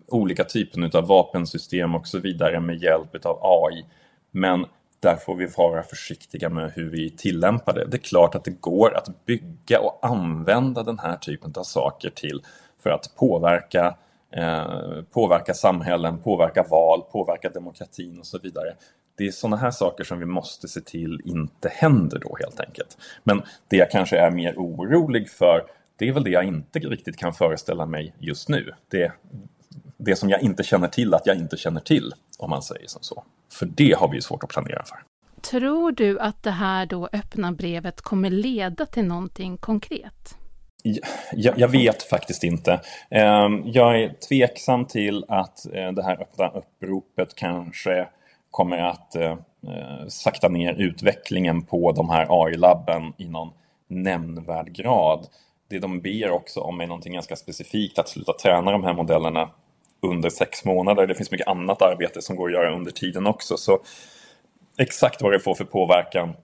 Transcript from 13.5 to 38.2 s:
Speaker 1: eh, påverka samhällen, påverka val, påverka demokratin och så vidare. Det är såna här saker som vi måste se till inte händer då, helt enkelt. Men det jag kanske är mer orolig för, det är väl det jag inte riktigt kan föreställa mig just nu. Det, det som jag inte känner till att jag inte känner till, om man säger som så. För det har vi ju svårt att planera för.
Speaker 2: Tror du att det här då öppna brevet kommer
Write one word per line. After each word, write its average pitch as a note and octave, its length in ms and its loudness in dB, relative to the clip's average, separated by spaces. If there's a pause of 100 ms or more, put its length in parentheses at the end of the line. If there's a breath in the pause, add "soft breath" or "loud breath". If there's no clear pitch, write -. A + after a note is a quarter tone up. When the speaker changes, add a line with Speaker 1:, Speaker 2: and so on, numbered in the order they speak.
Speaker 1:
eh, E2 680 -6 (100)
påverka F2 420 2
samhällen, E2+ 680 2
påverka F2 480 2
val, E2 320 4 (100)
påverka E2+ 360 -4
demokratin F2 680 -14
och E2+ 80 -20
så F#2 120 -12
vidare. E2+ 360 -10 (440 soft breath)
Det G2+ 80 -2
är G2 40 -4
såna G#2+ 260 -4
här A#2+ 140 0
saker F#2+ 340 -2
som F2 140 -8
vi E2+ 80 -8
måste F2 420 -6
se - 120 -12
till E2 440 -8
inte E2 440 -6
händer A#2+ 500 4
då, - 220 -12
helt - 200 -8
enkelt. - 380 -12 (260 loud breath)
Men G2+ 180 4 (260 loud breath)
det G2+ 80 4
jag F2+ 140 8
kanske F#2 280 2
är E2+ 120 6
mer F2 260 -2
orolig G#2 720 0
för, E2+ 340 4 (340 soft breath)
det A2+ 100 -2
är C3 40 2
väl D#3 120 0
det F#2+ 60 -2
jag F2+ 140 4
inte F2+ 340 -6
riktigt - 380 -8
kan F2 180 -4
föreställa E2 520 -2
mig D#2 320 -8
just - 300 -8
nu. - 260 -4 (160)
Det, F2 220 0 (840)
det G2+ 200 0
som - 140 0
jag G2 120 4
inte G2+ 200 2
känner F2+ 260 2
till A2 260 0
att D#2+ 120 2
jag F#2+ 100 4
inte E2 200 -6
känner E2 240 -4
till, - 320 0 (260)
om - 120 -8
man D2 120 -4
säger - 240 -14
som - 160 -18
så. - 220 -14 (280)
För - 140 -8
det C#3 320 4
har E2+ 100 4
vi C#2+ 80 -6
ju A1+ 60 -6
svårt - 220 -10
att - 60 -10
planera - 340 -6
för. - 140 -20 (520)
Speaker 2:
Tror D4 420 0
du G3+ 280 0
att G#3+ 220 -6
det G#3+ 80 -4
här F#3+ 360 -2
då F3+ 260 -8
öppna G#3 400 -4
brevet E3+ 500 -8
kommer F#3+ 280 0